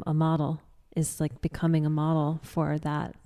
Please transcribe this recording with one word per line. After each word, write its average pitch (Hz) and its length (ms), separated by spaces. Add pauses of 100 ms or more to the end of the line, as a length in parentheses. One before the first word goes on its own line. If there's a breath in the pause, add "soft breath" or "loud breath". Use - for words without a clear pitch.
a 156 60
model, 160 480 (340)
is, - 240
like, 151 220
becoming 160 440
a 151 40
model 156 540
for 151 360
that 151 340 (120)